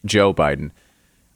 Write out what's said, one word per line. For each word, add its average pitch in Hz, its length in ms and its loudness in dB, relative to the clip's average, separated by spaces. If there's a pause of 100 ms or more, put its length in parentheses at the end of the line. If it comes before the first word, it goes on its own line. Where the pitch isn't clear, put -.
Joe 101 280 2
Biden." 73 380 -2 (640)